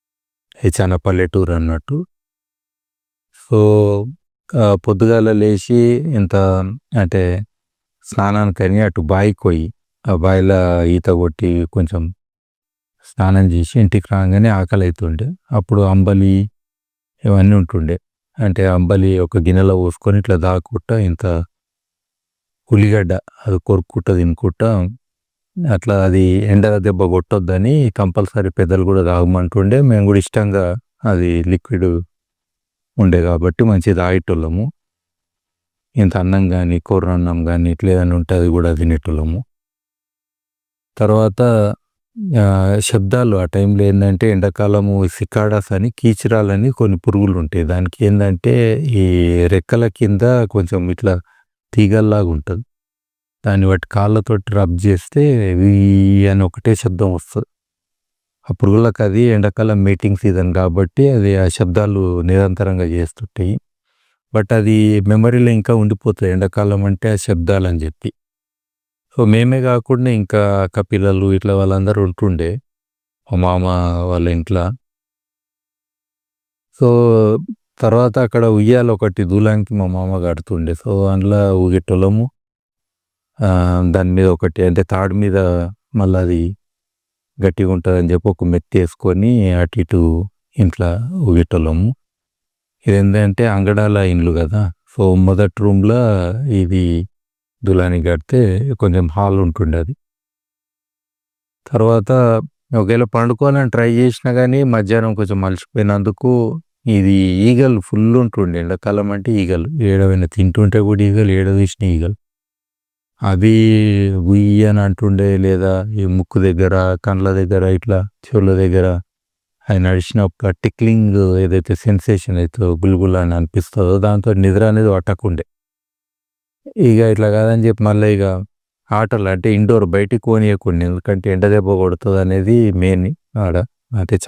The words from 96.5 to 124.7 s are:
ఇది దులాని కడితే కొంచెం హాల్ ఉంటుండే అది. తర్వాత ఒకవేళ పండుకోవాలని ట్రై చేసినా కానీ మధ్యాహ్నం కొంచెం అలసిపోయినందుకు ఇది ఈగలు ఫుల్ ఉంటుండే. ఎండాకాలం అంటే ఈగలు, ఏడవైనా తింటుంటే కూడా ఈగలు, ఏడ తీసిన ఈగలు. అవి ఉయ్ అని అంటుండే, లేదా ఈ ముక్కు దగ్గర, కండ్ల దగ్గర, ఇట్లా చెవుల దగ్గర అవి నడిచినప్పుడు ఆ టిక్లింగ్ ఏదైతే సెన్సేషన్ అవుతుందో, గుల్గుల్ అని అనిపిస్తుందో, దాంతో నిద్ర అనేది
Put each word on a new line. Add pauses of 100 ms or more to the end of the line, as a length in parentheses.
ఇది (580)
దులాని
కడితే
కొంచెం
హాల్
ఉంటుండే
అది. (1700)
తర్వాత (640)
ఒకవేళ
పండుకోవాలని
ట్రై
చేసినా
కానీ
మధ్యాహ్నం
కొంచెం
అలసిపోయినందుకు (260)
ఇది
ఈగలు
ఫుల్
ఉంటుండే.
ఎండాకాలం
అంటే
ఈగలు,
ఏడవైనా
తింటుంటే
కూడా
ఈగలు,
ఏడ
తీసిన
ఈగలు. (1080)
అవి (600)
ఉయ్
అని
అంటుండే,
లేదా
ఈ
ముక్కు
దగ్గర,
కండ్ల
దగ్గర,
ఇట్లా
చెవుల
దగ్గర (840)
అవి
నడిచినప్పుడు
ఆ
టిక్లింగ్
ఏదైతే
సెన్సేషన్
అవుతుందో,
గుల్గుల్
అని
అనిపిస్తుందో,
దాంతో
నిద్ర
అనేది